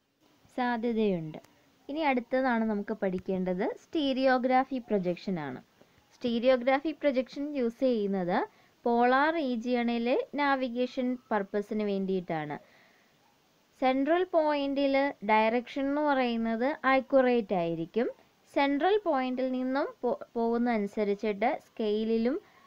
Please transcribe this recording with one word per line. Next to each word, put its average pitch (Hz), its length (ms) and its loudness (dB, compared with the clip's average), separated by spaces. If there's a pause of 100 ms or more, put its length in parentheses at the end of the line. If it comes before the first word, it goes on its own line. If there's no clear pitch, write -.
(580)
സാധ്യതയുണ്ട്. 220 800 0 (520)
ഇനി 294 100 -6
അടുത്തതാണ് 254 640 0
നമുക്ക് 208 280 -4
പഠിക്കേണ്ടത് 185 760 -2 (140)
സ്റ്റീരിയോഗ്രാഫി 262 920 0
projection 180 640 -2
ആണ്. 135 240 -8 (500)
സ്റ്റീരിയോഗ്രാഫി 254 800 0
projection 285 640 -2
use 233 240 -2
ചെയ്യുന്നത് 202 680 0 (360)
പോളാർ 247 500 2
റീജിയണിലെ 247 1000 -2
നാവിഗേഷൻ 254 840 -2 (140)
പർപ്പസിന് 208 520 -2
വേണ്ടിയിട്ടാണ്. 185 760 -2 (1200)
സെൻട്രൽ 277 440 4
പോയിന്റിൽ 277 920 2 (160)
ഡയറക്ഷൻ 220 520 2
എന്ന് 285 200 0
പറയുന്നത് 247 840 0
ആക്യുറേറ്റ് 254 680 2
ആയിരിക്കും. 170 560 -2 (440)
സെൻട്രൽ 302 520 2
പോയിന്റിൽ 262 460 0
നിന്നും 262 360 -2 (140)
പോ-, - 320 -2
പോകുന്ന 233 360 0
അനുസരിച്ചിട്ട് 208 1000 0
സ്കെയിലിലും 226 720 -2 (260)